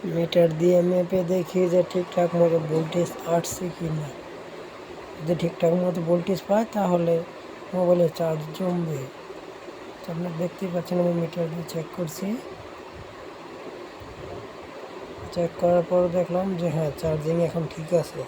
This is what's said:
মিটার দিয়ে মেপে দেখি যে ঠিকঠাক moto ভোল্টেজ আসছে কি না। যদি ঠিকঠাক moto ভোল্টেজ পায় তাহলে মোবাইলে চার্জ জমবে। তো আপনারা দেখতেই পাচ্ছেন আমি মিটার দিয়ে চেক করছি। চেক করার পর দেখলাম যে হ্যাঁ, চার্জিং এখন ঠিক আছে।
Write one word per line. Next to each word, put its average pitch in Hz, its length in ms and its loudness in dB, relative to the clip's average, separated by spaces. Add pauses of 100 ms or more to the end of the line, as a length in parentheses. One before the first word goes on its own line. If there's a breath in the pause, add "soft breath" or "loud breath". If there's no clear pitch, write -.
(140)
মিটার 170 340 6 (120)
দিয়ে 180 180 8 (100)
মেপে 180 300 2 (140)
দেখি 185 280 0 (120)
যে 180 80 6 (100)
ঠিকঠাক 175 380 2 (100)
moto 165 180 6 (120)
ভোল্টেজ 160 400 0 (260)
আসছে 170 300 -2 (120)
কি 170 100 -4 (100)
না। 151 100 -4 (1120)
যদি 156 220 0
ঠিকঠাক 170 320 4 (100)
moto 180 240 0
ভোল্টেজ 175 400 2
পায় 214 180 4 (100)
তাহলে 175 400 4 (580)
মোবাইলে 175 340 6 (100)
চার্জ 160 240 0 (140)
জমবে। 175 460 0 (1000)
তো - 100 -14
আপনারা 170 300 -4
দেখতেই 180 320 -4
পাচ্ছেন 175 300 0
আমি 175 180 4
মিটার 165 300 -2
দিয়ে 165 220 -6
চেক 156 220 -4
করছি। 180 320 -4 (3000)
চেক 170 180 0 (100)
করার 175 280 6
পর 180 120 6 (160)
দেখলাম 180 300 0 (120)
যে 175 160 0
হ্যাঁ, 156 160 2 (100)
চার্জিং 156 340 0 (120)
এখন 165 160 0 (100)
ঠিক 160 160 -8 (120)
আছে। - 260 -6